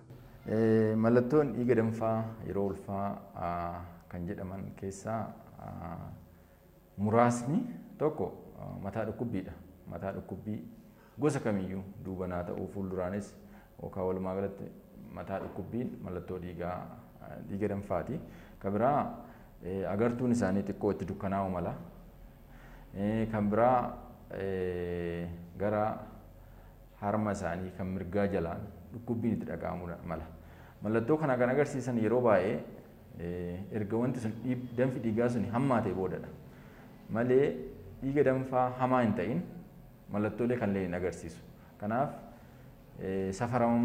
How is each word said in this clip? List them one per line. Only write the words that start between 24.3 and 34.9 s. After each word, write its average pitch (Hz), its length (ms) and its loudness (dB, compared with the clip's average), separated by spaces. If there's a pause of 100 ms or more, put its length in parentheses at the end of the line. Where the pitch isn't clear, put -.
eh, 87 1000 -2 (300)
gara 104 400 0 (1000)
harma 104 320 2
isaanii 90 440 -2
kan 95 100 -4
mirgaa 92 400 0
jalaan 90 340 0 (320)
dhukkubbiin 110 420 0
itti 82 120 -2
dhaga'amuu 87 420 -4 (180)
mala. 82 180 -6 (580)
Mallattoo 113 340 2
kana 143 220 2
kan 123 120 4
agarsiisan 131 480 2
yeroo 110 220 4
baay'ee, 107 400 6 (580)
eh, 87 420 -4 (120)
erga 107 240 -2
wanti 120 240 0
sun 110 120 -2 (120)
dhiib-, 123 320 -2
danfi 131 240 2